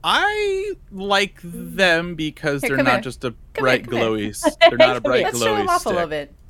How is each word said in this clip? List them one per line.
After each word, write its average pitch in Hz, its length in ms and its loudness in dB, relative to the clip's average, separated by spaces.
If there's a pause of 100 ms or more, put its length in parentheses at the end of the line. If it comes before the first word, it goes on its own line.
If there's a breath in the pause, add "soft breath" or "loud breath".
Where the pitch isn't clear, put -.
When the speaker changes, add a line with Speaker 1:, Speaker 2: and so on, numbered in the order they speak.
Speaker 1:
I 392 680 0 (200)
like 196 520 0
them 175 720 0
because 151 460 -4
Speaker 2:
Here, - 80 -2
Speaker 1:
they're 135 80 0
Speaker 2:
come 139 100 2
Speaker 1:
not - 80 4
Speaker 2:
here. 120 60 -2
Speaker 1:
just 123 220 -10
a 127 60 -2
Speaker 2:
Come 113 60 -10 (180)
here, 151 80 -6
Speaker 1:
bright 127 260 2
Speaker 2:
come 123 120 -6
here. 113 100 2
Speaker 1:
glowy 107 200 -2
s-, 302 300 -2
they're 339 180 6
not 247 200 4
a - 40 -6
Speaker 3:
<laughs> - 0 -
Come - 0 -
here. - 0 -
Speaker 1:
bright - 240 2
Speaker 2:
Let's - 140 -4
show - 140 0
Speaker 1:
glowy 415 40 0
Speaker 2:
them 381 120 -2
off 349 120 0
Speaker 1:
stick. 220 100 -4
Speaker 2:
a - 20 0
little 170 160 -2
bit. 147 240 -8 (160)